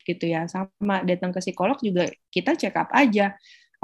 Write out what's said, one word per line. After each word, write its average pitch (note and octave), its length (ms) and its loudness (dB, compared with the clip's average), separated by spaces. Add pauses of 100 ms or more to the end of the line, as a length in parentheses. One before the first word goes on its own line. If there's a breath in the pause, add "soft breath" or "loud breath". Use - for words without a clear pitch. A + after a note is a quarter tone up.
gitu E3+ 240 -2
ya. E3 160 -2
Sama F#3+ 560 -2
datang F3+ 320 0
ke F#3 80 -4
psikolog G3 400 0
juga F3 240 0 (240)
kita A3 240 0
check G3+ 240 -4
up E3+ 160 -2
aja. G#3 400 4 (480 soft breath)